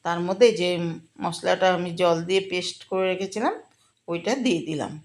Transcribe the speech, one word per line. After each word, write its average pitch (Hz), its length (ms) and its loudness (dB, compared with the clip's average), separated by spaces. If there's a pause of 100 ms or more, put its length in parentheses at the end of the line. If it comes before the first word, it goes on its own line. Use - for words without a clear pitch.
তার 170 220 -2
মধ্যে 196 200 6 (120)
যে 180 100 0 (540)
মশলাটা 180 440 0 (100)
আমি 180 120 -4 (120)
জল 170 160 4 (120)
দিয়ে 190 120 2 (100)
পেস্ট 180 280 -6 (100)
করে 190 220 0
রেখেছিলাম, 196 420 -4 (540)
ওইটা 170 240 -2 (140)
দিয়ে 175 220 2
দিলাম। 147 240 -4 (140)